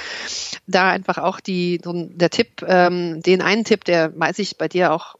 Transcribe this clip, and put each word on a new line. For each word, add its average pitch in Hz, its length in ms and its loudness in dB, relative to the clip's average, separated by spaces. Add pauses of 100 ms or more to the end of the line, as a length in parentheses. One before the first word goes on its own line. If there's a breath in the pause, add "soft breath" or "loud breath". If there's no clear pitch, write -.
(680 loud breath)
da 190 220 2
einfach 185 300 -2
auch 170 200 -2
die, 175 460 -2
so 175 60 -10
ein, 175 260 -8
der 170 140 2
Tipp, - 360 -4
ähm, 175 540 2
den 180 220 4
einen 208 220 2
Tipp, 208 200 0
der, 165 340 0
weiß 165 200 -2
ich, - 180 -6
bei 160 120 -4
dir 180 220 2
auch - 300 -4